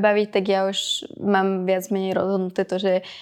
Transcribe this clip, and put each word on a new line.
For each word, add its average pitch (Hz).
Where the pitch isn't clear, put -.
baviť, 208
tak 196
ja 190
už -
mám 190
viac 185
menej 190
rozhodnuté 190
to, 180
že 190